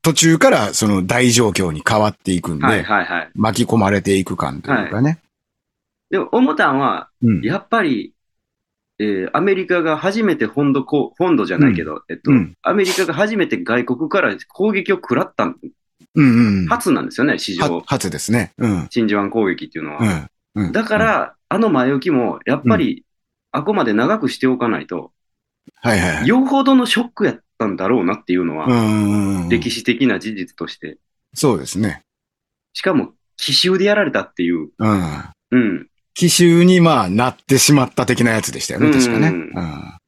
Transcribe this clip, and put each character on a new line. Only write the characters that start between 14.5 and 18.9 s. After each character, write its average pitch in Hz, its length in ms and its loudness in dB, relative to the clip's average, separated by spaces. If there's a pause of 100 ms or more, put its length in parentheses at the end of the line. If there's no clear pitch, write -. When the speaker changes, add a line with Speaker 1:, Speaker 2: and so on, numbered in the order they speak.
Speaker 2:
撃 196 200 -2
を 180 40 2
食 - 180 -4
ら 170 100 0
っ - 100 -10
た 156 100 0
ん、 - 120 -4 (580)
Speaker 1:
う 156 80 6
ん 135 60 8
う 117 140 6
ん 101 180 4
う - 40 0
ん。 - 20 -2
Speaker 2:
初 226 260 0
な 87 100 0
ん - 40 -8
で - 60 -12
す - 80 -8
よ 131 40 2
ね、 127 140 -2
史 98 160 -8
上。 87 220 -2
Speaker 1:
は-、 - 100 -6
初 107 240 -4
で 78 80 -8
す - 140 -4
ね。 113 260 0
う 120 80 -2
ん。 92 240 -2